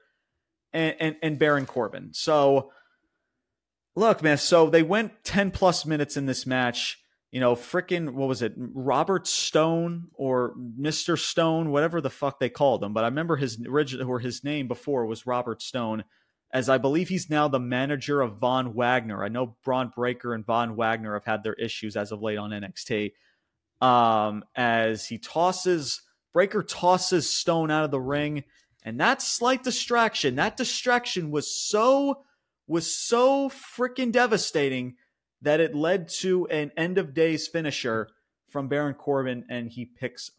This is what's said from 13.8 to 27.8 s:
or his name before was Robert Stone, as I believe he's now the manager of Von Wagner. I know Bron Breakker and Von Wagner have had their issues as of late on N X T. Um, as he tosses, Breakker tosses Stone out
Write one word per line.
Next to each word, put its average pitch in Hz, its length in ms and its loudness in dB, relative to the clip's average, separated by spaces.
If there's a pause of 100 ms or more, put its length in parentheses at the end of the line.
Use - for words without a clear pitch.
or 127 160 -4
his 120 240 -8
name 143 260 -4
before 123 360 -2
was 110 200 -6
Robert 123 360 -4
Stone, 110 440 -6 (480)
as 127 160 -2
I 131 80 4
believe 147 320 0
he's 185 200 -4
now 151 200 2
the 131 100 0
manager 135 640 -2
of 110 160 -4
Von 127 360 0
Wagner. 117 480 0
I 101 60 -4
know 117 380 -6
Bron 127 280 0
Breakker 123 400 -4
and 110 120 -8
Von 113 320 0
Wagner 110 360 -2
have 104 120 -6
had 107 180 -2
their 107 120 -4
issues 113 420 -6
as 104 160 -4
of 104 80 -8
late 107 160 -4
on 104 160 -8
N 104 100 -8
X 95 220 -14
T. 104 280 -2 (680)
Um, 113 640 4 (100)
as 113 520 0
he 117 100 -10
tosses, 175 840 -2 (280)
Breakker 190 320 2
tosses 180 640 2
Stone 165 400 0
out 156 140 2